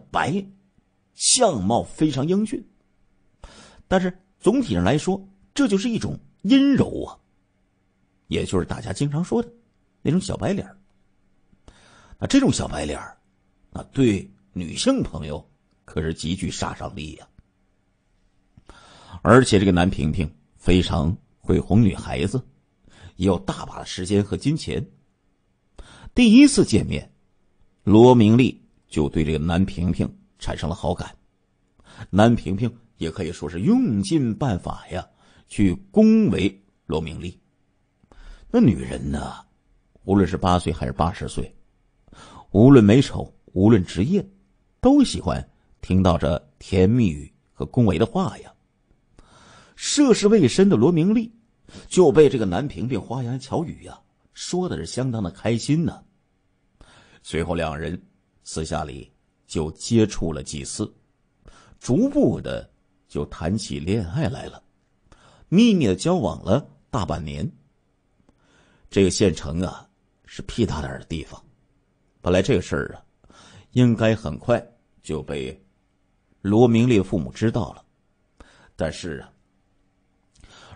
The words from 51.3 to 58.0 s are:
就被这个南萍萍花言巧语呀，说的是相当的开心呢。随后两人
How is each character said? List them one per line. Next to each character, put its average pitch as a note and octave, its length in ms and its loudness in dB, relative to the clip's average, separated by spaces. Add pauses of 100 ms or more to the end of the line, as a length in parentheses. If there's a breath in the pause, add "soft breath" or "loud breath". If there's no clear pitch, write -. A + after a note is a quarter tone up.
就 E3+ 240 4
被 D3 160 8
这 G#2 100 -2
个 G#2+ 80 -2
南 F#2+ 220 -2
萍 G2+ 180 -8
萍 B2 140 -6
花 B2 240 -10
言 B2 160 -8
巧 F3 240 -4
语 - 180 -12
呀， - 180 -20 (320)
说 F3+ 360 -6
的 G#2 80 -6
是 D#2 100 -10
相 B2+ 240 -6
当 A2+ 100 -6
的 F2 120 -6
开 A2+ 260 -2
心 D#3 260 -2
呢。 - 200 -8 (1200 soft breath)
随 D#2 180 -4
后 E2+ 140 -6
两 D#2+ 200 -4
人 E2 240 -8 (440)